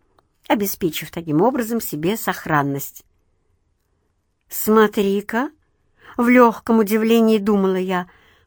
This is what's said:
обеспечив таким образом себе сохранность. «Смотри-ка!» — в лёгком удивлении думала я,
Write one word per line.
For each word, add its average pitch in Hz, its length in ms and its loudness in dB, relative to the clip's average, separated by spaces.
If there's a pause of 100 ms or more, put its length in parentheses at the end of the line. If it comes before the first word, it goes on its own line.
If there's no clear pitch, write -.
(480)
обеспечив 196 640 -4
таким 165 300 -2
образом 233 400 -2
себе 165 340 -4
сохранность. 143 880 -4 (1400)
«Смотри-ка!» — 214 1040 0 (680)
в 233 120 0
лёгком 233 500 4
удивлении 220 600 2
думала 196 360 0
я, 185 320 -4 (400)